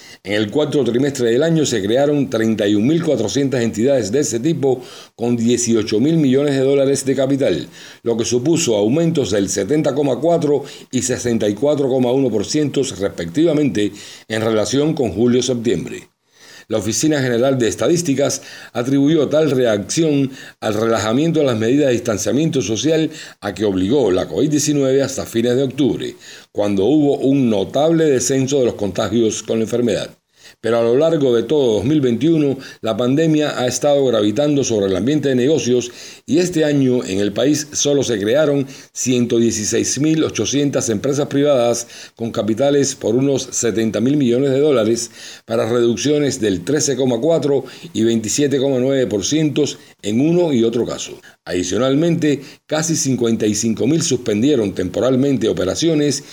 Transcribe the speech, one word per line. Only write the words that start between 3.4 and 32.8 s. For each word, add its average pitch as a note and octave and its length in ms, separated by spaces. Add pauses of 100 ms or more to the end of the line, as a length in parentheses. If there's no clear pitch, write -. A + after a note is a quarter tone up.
entidades A#2+ 480
de C3 120
ese A2+ 180
tipo, C3 420 (360)
con A#2+ 180
dieciocho A2+ 640
mil D3+ 160
millones C#3 380
de C3+ 80
dólares C3+ 420
de C3+ 100
capital, C3 540 (360)
lo A#2 120
que A#2 80
supuso B2 540
aumentos C3+ 540
del G2 180
setenta C3+ 440
coma C3 280
cuatro D3 420 (300)
y B2+ 80
sesenta A2+ 480
y G#2 60
cuatro C#3+ 340
coma B2+ 240
uno C3+ 180
por G#2 140
ciento C#3 380 (140)
respectivamente G#2 920 (380)
en A2 120
relación A2+ 520
con B2+ 180
julio-septiembre. A#2+ 960 (640)
La A2 80
Oficina C3+ 440
General B2+ 380
de A2+ 80
Estadísticas C#3 720 (300)
atribuyó C#3 560
tal D3+ 240
reacción C3 800 (300)
al G#2+ 120
relajamiento A2+ 680
de D3 40
las A#2 140
medidas C3+ 280
de B2+ 40
distanciamiento A#2+ 720
social C3+ 500 (300)
a G2+ 120
que G2+ 120
obligó G#2 460
la F2+ 180
covid A#2 200
diecinueve C#3 540
hasta B2 220
fines A#2+ 320
de C#3 60
octubre, G#2 520 (380)
cuando G2+ 320
hubo C#3+ 320
un C3+ 320
notable C#3 560
descenso C3+ 540
de B2 80
los G2+ 80
contagios G#2 680
con A2+ 160
la A2 60
enfermedad. G#2 440 (500)
Pero A#2 180
a A#2 60
lo A#2 140
largo D3 380
de A2+ 80
todo C3 320
dos G2 100
mil D3+ 140
veintiuno, C3+ 580 (240)